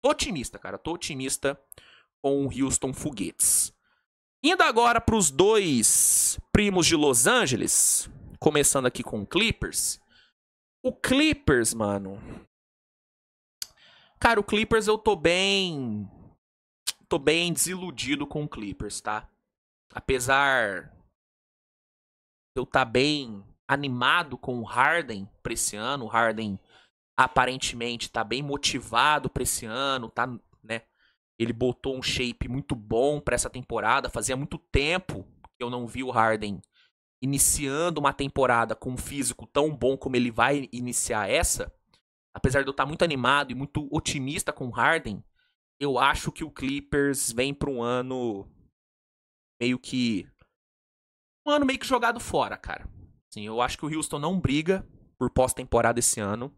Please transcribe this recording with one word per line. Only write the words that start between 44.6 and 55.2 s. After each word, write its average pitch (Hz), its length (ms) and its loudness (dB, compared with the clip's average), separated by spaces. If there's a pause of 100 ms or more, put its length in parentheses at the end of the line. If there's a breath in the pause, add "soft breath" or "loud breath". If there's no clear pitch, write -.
o 120 40 -6
Harden, 123 520 0 (580)
eu 139 180 0
acho 143 340 2
que - 100 -10
o 156 80 -10
Clippers 139 800 -2
vem 127 240 -2
pra 143 160 -4
um 123 120 -4
ano 123 680 -2 (1120)
meio 123 180 0
que 120 500 -2 (1160)
um 294 60 2
ano 294 120 4
meio 262 140 0
que - 80 -10
jogado 233 320 2
fora, 131 380 -2
cara. - 320 -12 (420)
Assim, 104 160 -12
eu 110 140 -4
acho 123 180 0
que - 80 -8
o 151 80 -4
Houston 156 240 -6
não 170 220 -2
briga 160 460 0 (320)
por 123 120 0